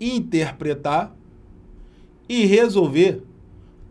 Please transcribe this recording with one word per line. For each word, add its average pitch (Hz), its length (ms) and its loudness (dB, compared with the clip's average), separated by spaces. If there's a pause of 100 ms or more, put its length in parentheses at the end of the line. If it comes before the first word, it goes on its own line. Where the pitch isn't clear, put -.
interpretar 160 1120 -4 (1120)
e 240 180 0
resolver 190 760 2 (680)